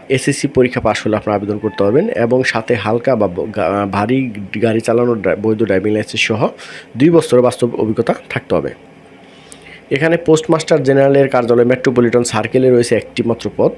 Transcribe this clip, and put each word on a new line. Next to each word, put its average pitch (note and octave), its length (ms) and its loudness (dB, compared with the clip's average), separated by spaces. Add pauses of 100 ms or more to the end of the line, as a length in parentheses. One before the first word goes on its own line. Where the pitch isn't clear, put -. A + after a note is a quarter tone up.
এসএসসি C#3 400 -2
পরীক্ষা B2 320 0
পাশ G#2+ 260 -2
হলে G#2+ 100 0
আপনারা G#2 200 -2
আবেদন G#2 220 -4
করতে G2+ 260 -4
পারবেন C#3+ 240 2
এবং B2+ 360 0
সাথে A#2+ 300 -2
হালকা A#2 420 -2
বা G#2 120 2
ব-, F2 180 -6 (100)
গা-, G2+ 360 -2
ভারী A#2+ 380 -2 (320)
গাড়ি A2+ 180 0
চালানোর A#2 420 0
ড্রা-, F2+ 200 0
বৈধ A2 200 0
ড্রাইভিং G2+ 300 0
লাইসেন্স G#2+ 300 -4
সহ A#2 260 -2 (480)
দুই D3 140 4
বছরের C#3 320 4
বাস্তব A#2+ 320 0
অভিজ্ঞতা A2 400 -2 (160)
থাকতে - 240 -4
হবে। C#2 160 -2 (1200)
এখানে D#3+ 260 0
পোস্টমাস্টার D#3+ 680 2
জেনারেলের C#3 460 4
কার্যালয় A#2+ 360 2
মেট্রোপলিটন A#2+ 600 2
সার্কেলে B2+ 460 0
রয়েছে A#2+ 260 2
একটি - 260 -6
মাত্র A2+ 340 -4
পদ, A2+ 220 0